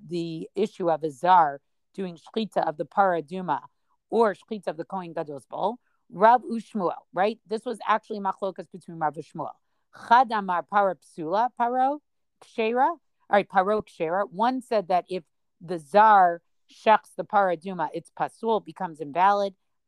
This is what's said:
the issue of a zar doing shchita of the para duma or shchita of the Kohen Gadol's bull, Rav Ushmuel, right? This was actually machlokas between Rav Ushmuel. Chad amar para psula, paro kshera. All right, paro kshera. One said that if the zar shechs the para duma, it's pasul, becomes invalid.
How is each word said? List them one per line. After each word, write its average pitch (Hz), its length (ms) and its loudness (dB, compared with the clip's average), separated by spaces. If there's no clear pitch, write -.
the 170 440 -8
issue 196 380 -2
of 151 140 -2
a 156 60 -4
zar 156 500 4
doing 180 240 -8
shchita - 500 -4
of 160 80 -4
the 165 80 -6
para 180 380 2
duma 160 400 -6
or 214 260 2
shchita - 320 -14
of 170 80 -6
the 160 80 -10
Kohen 175 300 -10
Gadol's 151 320 -10
bull, 196 340 -6
Rav 226 320 4
Ushmuel, 202 540 -6
right? 208 340 -2
This 214 160 -8
was 202 240 -8
actually 214 320 -4
machlokas 190 500 -8
between 170 300 -16
Rav 151 160 -2
Ushmuel. 151 380 -12
Chad 233 240 4
amar 185 300 -4
para 196 320 0
psula, 180 520 -4
paro 254 420 -2
kshera. 240 460 -2
All 330 100 -6
right, 202 180 2
paro 196 340 2
kshera. 180 480 -4
One 233 320 -2
said 202 280 -4
that 180 180 0
if 180 160 -8
the 175 180 -6
zar 190 640 6
shechs - 460 0
the 185 80 -8
para 190 320 2
duma, 165 380 -6
it's 165 260 -12
pasul, 208 460 -4
becomes 160 340 -10
invalid. 190 560 0